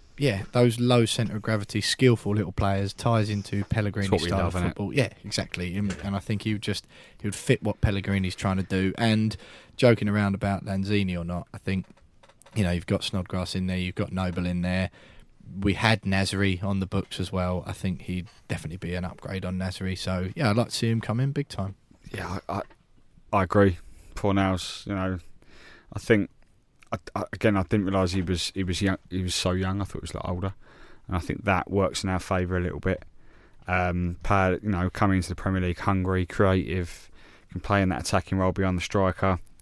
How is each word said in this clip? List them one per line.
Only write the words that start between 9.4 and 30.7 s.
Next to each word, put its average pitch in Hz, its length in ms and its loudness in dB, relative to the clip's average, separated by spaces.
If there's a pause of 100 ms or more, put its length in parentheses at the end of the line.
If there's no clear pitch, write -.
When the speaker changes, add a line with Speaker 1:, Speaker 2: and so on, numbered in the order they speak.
Speaker 1:
joking 117 320 6
around 101 280 2
about 98 280 -2
Lanzini 98 540 0
or 85 60 -4
not, 85 280 -6
I - 60 -14
think, 95 280 -2 (680)
you 110 80 2
know, 87 80 4
you've 87 160 -2
got 101 180 2
Snodgrass 90 520 -4
in 92 100 -2
there, 92 100 -2
you've 90 200 -4
got - 160 -4
Noble 90 340 -2
in 90 160 -2
there. 90 280 0 (680)
We 101 140 2
had 110 280 2
Nasri 95 600 0
on 98 160 -2
the 95 60 -2
books - 340 -4
as 90 100 -4
well. 90 380 -2
I 98 40 -8
think 95 300 -4
he'd 90 240 -6 (220)
definitely 82 300 -8
be 87 180 -6
an 90 80 -4
upgrade 92 400 -8
on 92 120 -4
Nasri. 92 400 -4
So, 92 380 -4
yeah, 120 160 2
I'd 104 60 4
like 117 140 0
to - 40 -10
see 117 160 0
him 113 100 0
come 110 200 -2
in 135 100 0
big 143 180 -4
time. 98 280 -8 (360)
Speaker 2:
Yeah, 95 260 -8 (100)
I, - 40 -6
I, 98 100 -4 (720)
I 101 120 4
agree. 98 340 6 (380)
Fornals, 95 720 0
you 101 80 -4
know, 92 240 -2 (720)
I - 80 -8
think, 104 300 4 (600)
I, 113 60 -6 (180)
I, 104 180 -2
again, 104 240 4
I 95 60 2
didn't 101 220 2
realise 95 260 2
he 95 120 0
was, 87 340 -2
he 95 80 0
was 90 180 -2
young, 95 160 2 (100)
he 92 140 -2
was 90 140 -2
so 90 160 0
young. 95 280 0
I 101 40 -2
thought - 160 -10
he - 0 -
was 85 140 -10
a - 20 -6
lot - 140 -6
older, 92 240 -4 (520)